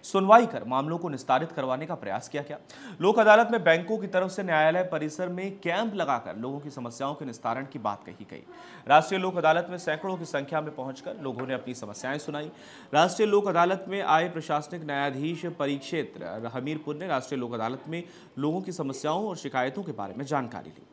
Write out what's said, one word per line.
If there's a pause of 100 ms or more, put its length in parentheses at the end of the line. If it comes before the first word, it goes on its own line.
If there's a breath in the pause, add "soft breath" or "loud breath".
सुनवाई
कर
मामलों
को
निस्तारित
करवाने
का
प्रयास
किया
गया। (440 loud breath)
लोक
अदालत
में
बैंकों
की
तरफ
से
न्यायालय
परिसर
में
कैंप
लगाकर
लोगों
की
समस्याओं
के
निस्तारण
की
बात
कही
गई। (440 loud breath)
राष्ट्रीय
लोक
अदालत
में
सैकड़ों
की
संख्या
में
पहुंचकर
लोगों
ने
अपनी
समस्याएं
सुनाई। (420 loud breath)
राष्ट्रीय
लोक
अदालत
में
आए
प्रशासनिक
न्यायाधीश (140)
परिक्षेत्र
हमीरपुर
ने
राष्ट्रीय
लोक
अदालत
में (360 loud breath)
लोगों
की
समस्याओं
और
शिकायतों
के
बारे
में
जानकारी
ली